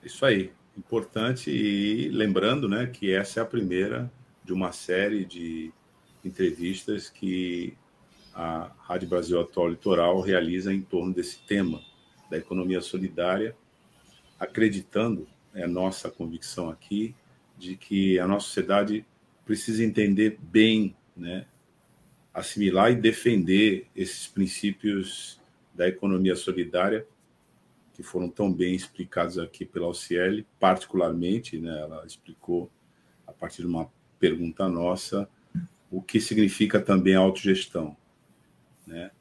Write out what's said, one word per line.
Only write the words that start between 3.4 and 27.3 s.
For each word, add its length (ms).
é 20
a 40
primeira 640
de 80
uma 200
série 520
de 480
entrevistas 840
que 680
a 360
Rádio 280
Brasil 320
Atual 280
Litoral 520
realiza 520
em 100
torno 300
desse 260
tema 420
da 60
economia 460
solidária, 760
acreditando, 880
é 120
nossa 440
convicção 580
aqui, 460
de 200
que 420
a 80
nossa 200
sociedade 600
precisa 360
entender 560
bem, 560
né, 300
assimilar 580
e 40
defender 1000
esses 300
princípios 1120
da 160
economia 480
solidária, 680